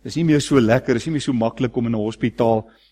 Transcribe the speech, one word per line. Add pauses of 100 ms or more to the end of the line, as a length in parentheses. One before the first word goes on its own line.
dit
is
nie
meer
so
lekker,
dit
is
nie
meer
so
maklik
om
in
'n
hospitaal (280)